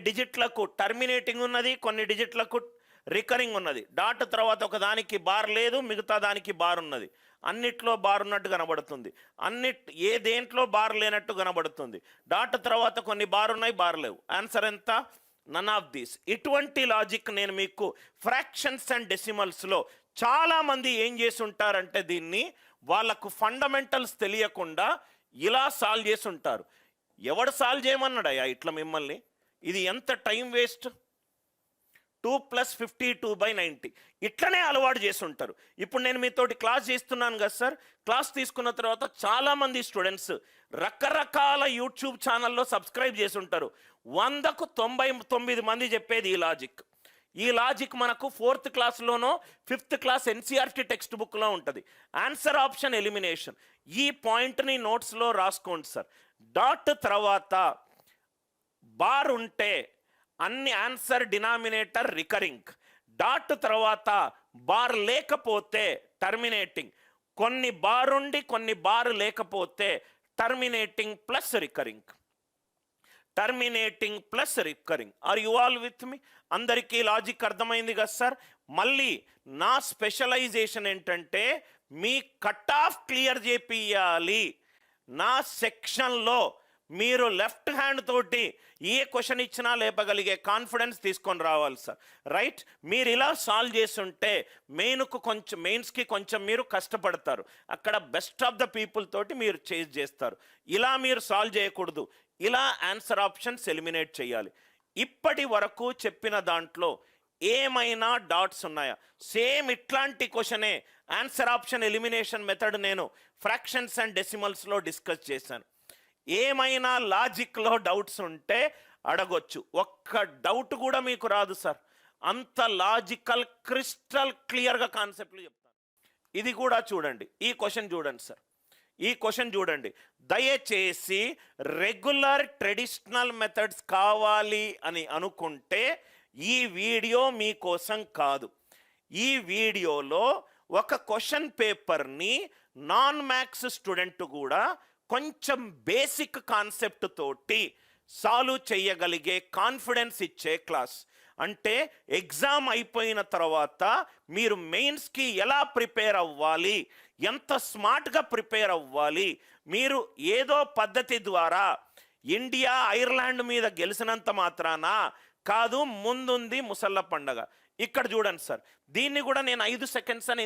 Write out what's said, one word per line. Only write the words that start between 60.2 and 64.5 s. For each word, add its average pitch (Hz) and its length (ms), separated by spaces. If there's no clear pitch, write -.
అన్ని 262 260
ఆన్సర్ 247 460
డినామినేటర్ 226 760
రికరింగ్, 160 500
డాట్ 254 340
తర్వాత 220 460